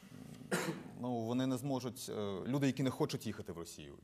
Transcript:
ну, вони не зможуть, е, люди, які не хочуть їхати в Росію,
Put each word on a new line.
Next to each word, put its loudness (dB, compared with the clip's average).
ну, 0
вони 4
не 2
зможуть, 0
е, -4
люди, 6
які 4
не 6
хочуть 2
їхати -4
в -6
Росію, -10